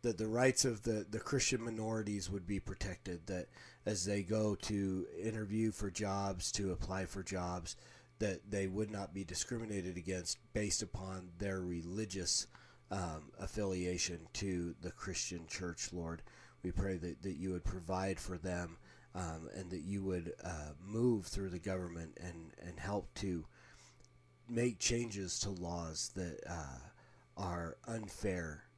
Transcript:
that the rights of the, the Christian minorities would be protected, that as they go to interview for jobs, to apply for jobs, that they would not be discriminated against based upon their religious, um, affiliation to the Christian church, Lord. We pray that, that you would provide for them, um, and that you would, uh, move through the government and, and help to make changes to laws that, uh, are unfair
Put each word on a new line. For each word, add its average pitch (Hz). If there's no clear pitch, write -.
that 117
the 110
rights 127
of 113
the, 107
the 110
Christian 127
minorities 110
would 92
be 98
protected, 90
that 92
as 98
they 101
go 107
to 95
interview 107
for 101
jobs, 98
to 98
apply 92
for 95
jobs, 90
that 98
they 98
would 104
not 98
be 95
discriminated 98
against 90
based 107
upon 95
their 95
religious, 90
um, 85
affiliation 90
to 87
the 87
Christian 85
church, -
Lord. 85
We 90
pray 95
that, 85
that 92
you 92
would 87
provide 92
for 90
them, 87
um, 82
and 90
that 82
you 98
would, 90
uh, 76
move 110
through 98
the 90
government 85
and, 85
and 85
help 101
to 87
make 120
changes 107
to 101
laws 85
that, 87
uh, 71
are 85
unfair 92